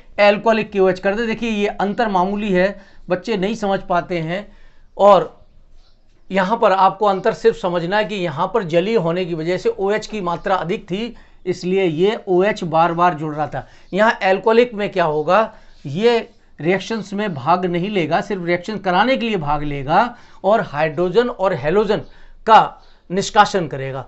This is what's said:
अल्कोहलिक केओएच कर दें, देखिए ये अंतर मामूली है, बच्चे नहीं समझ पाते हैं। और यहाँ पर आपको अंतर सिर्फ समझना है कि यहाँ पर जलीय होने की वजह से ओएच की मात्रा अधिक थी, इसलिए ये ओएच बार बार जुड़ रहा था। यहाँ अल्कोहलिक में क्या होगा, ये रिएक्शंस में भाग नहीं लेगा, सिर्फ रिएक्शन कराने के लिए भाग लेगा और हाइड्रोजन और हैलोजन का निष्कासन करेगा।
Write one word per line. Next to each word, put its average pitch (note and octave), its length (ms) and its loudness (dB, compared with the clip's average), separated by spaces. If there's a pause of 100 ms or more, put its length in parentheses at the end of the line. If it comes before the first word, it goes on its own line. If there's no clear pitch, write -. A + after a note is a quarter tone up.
(200)
अल्कोहलिक G#3+ 520 2
केओएच F#3+ 280 2
कर G3 160 -2
दें, A#3 120 -2
देखिए A3+ 220 -4
ये G#3 180 0
अंतर G#3 420 -2
मामूली G3+ 420 0
है, F#3+ 300 2 (280)
बच्चे F#3 280 -2
नहीं G3 180 -2
समझ G3 240 -2
पाते F3 400 -2
हैं। E3+ 320 -6 (460)
और - 480 4 (840)
यहाँ F#3+ 280 0
पर G3 140 2
आपको F#3+ 340 2
अंतर F#3+ 280 0
सिर्फ A3+ 240 0
समझना F3 400 -2
है G#3+ 80 0
कि G3 100 -6
यहाँ E3+ 320 -4
पर A3+ 180 -2
जलीय F3 320 0
होने F3 280 0
की E3+ 80 -6
वजह E3 240 -2
से G3+ 120 -2
ओएच G#3+ 380 -2
की G#3+ 140 -8
मात्रा F3 360 -2
अधिक F3 260 -6
थी, A3 320 -8 (300)
इसलिए F3+ 380 -2
ये F#3 440 0
ओएच G3+ 380 2
बार E3 280 2
बार E3+ 200 2
जुड़ D3+ 220 -6
रहा D3+ 120 -4
था। C3+ 200 -10 (260)
यहाँ A3 300 2
अल्कोहलिक A3+ 500 2
में G3+ 180 -6
क्या F3 140 0
होगा, E3 480 0 (320)
ये A3 440 0 (300)
रिएक्शंस F#3+ 540 -2
में G3+ 200 -4
भाग D#3+ 320 0
नहीं F3 240 -2
लेगा, F3 320 0
सिर्फ F#3+ 240 -6
रिएक्शन F3 320 -4
कराने G3 400 2
के G#3+ 80 -4
लिए A3 120 -2
भाग D3 260 -2
लेगा D3+ 540 0 (260)
और G#3 200 2
हाइड्रोजन E3+ 680 0
और F#3+ 260 -2
हैलोजन F#3 420 0 (500)
का G3 340 6 (280)
निष्कासन F#3+ 580 2
करेगा। C3+ 400 -8